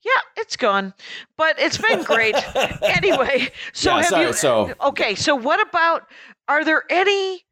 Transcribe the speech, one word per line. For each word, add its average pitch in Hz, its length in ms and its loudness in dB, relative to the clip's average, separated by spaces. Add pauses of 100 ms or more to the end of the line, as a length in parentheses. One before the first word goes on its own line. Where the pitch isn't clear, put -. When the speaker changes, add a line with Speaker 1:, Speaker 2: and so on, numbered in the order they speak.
Speaker 1:
yeah, 440 60 -2 (260)
it's 440 180 -8
gone. 196 380 0 (420)
But 311 240 0
it's - 200 0
been 415 240 2
great. 220 380 0
Speaker 2:
<laughs> - 40 -6 (380)
Speaker 1:
Anyway, 277 640 0 (240)
so - 180 -2
Speaker 2:
Yeah, 349 60 2
Speaker 1:
have - 80 2
Speaker 2:
sorry, 175 220 2
Speaker 1:
you, 113 60 -2
Speaker 2:
so 117 480 2
Speaker 1:
okay, 262 340 0
so 294 200 0
what 277 320 -2
about, 330 360 0 (440)
are 294 160 0
there 302 260 0
any 381 640 0